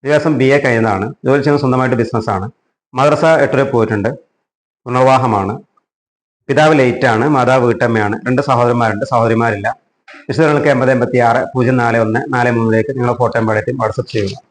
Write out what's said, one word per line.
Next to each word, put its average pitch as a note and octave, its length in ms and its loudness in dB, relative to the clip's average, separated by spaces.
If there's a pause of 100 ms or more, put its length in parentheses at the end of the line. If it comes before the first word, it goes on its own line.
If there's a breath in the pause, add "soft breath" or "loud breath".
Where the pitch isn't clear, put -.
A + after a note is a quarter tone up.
വിദ്യാഭ്യാസം D3 360 0
ബി C3 160 2
എ - 80 2
കഴിഞ്ഞതാണ്, A2+ 420 0 (200)
ജോലി C#3 160 2
ചെയ്യുന്നത് C#3+ 220 0
സ്വന്തമായിട്ട് B2+ 380 0
ബിസിനസ് A2+ 340 -4
ആണ്, F#2+ 120 -6 (520)
മദ്രസ D3 260 2 (180)
എട്ട് - 120 -2
വരെ C3+ 180 2
പോയിട്ടുണ്ട്, A2 360 0 (760)
പുനർവിവാഹമാണ്. B2 720 2 (960)
പിതാവ് D3+ 320 4
ലേറ്റ് B2 320 0
ആണ്, A2+ 220 0
മാതാവ് B2+ 340 2
വീട്ടമ്മയാണ്, A2 480 -2 (100)
രണ്ട് C3 220 0
സഹോദരന്മാരുണ്ട്, A#2+ 640 0
സഹോദരിമാരില്ല. A2+ 540 0 (600 loud breath)
വിശദങ്ങൾക്ക് D3 460 2
എൺപത് C3 200 2
എൺപത്തിയാറ് A#2+ 480 0 (100)
പൂജ്യം B2+ 300 0
നാല് A#2 240 0
ഒന്ന് A2+ 140 -2 (140)
നാല് A#2+ 220 0
മൂന്നിലേക്ക് A2+ 400 0
നിങ്ങളുടെ B2 240 -2
ഫോട്ടോയും A2+ 280 0
പാടറ്റും A2 340 -2
WhatsApp G#2+ 320 -4
ചെയ്യുക. G2 200 -4 (160)